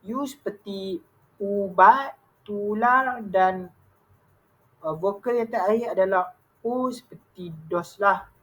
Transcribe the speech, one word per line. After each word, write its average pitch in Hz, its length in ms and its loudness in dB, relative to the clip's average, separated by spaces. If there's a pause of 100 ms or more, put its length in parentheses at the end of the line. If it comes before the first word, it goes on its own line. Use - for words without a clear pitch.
U 233 180 -6
seperti 196 760 -10 (400)
ubat, 202 720 4 (320)
tular 233 800 0
dan, 185 480 0 (1120)
uh, 156 80 -4
vokal 202 480 -2
yang 226 80 -4
terakhir 220 480 0
adalah 190 400 2 (240)
O 254 320 -2
seperti - 560 -18 (160)
dos 170 320 -6
lah. 196 320 0 (140)